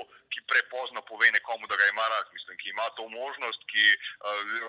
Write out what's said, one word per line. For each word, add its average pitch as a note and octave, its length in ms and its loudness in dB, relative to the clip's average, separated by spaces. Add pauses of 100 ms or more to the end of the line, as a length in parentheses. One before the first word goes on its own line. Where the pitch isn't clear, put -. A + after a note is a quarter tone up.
(260)
ki - 160 -8
prepozno B2 580 -2
pove A2 280 2
nekomu, A2 360 0
da G#2 120 -2
ga G2+ 100 6
ima G#2 180 2
rad. A2 240 0
Mislim, F2+ 280 -18
ki F#2+ 120 -10
ima G#2+ 220 -4
to A2+ 160 -12
možnost, B2 560 -8
ki, G#2+ 240 2
eh, G#2 120 8 (720)